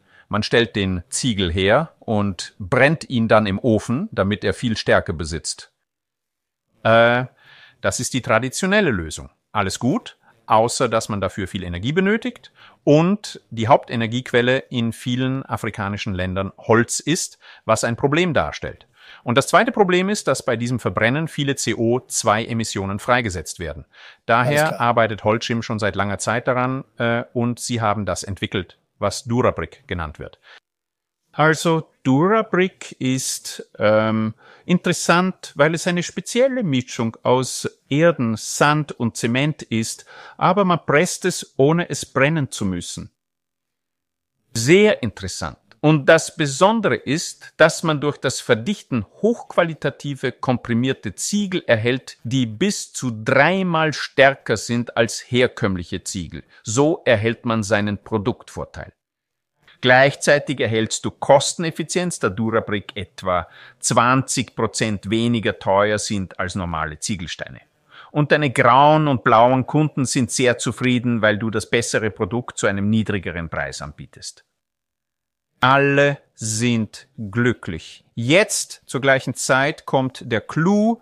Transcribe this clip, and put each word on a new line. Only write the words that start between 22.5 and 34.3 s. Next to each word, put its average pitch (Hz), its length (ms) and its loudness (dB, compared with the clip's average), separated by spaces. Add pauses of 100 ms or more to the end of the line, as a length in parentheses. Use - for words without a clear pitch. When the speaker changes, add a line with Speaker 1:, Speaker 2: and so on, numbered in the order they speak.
Speaker 1:
freigesetzt 113 600 -2
werden. 76 260 -10 (420)
Daher 123 360 2
Speaker 2:
Alles 156 140 -2
klar. - 40 -6
Speaker 1:
arbeitet 117 440 0
Holcim 113 380 0
schon 113 160 -6
seit 101 180 -2
langer 98 220 -2
Zeit 113 300 -4
daran, 131 360 -2 (140)
äh, 117 340 0
und 120 280 -2
sie 117 200 -4
haben 104 260 -2
das 90 160 -4
entwickelt, 101 560 -6 (200)
was - 260 -4
Durabrick 113 600 -2
genannt 82 320 -8
wird. - 220 -16 (920)
Also 160 580 0 (120)
Durabrick 185 960 0
ist, - 800 -6
ähm, 110 560 2 (300)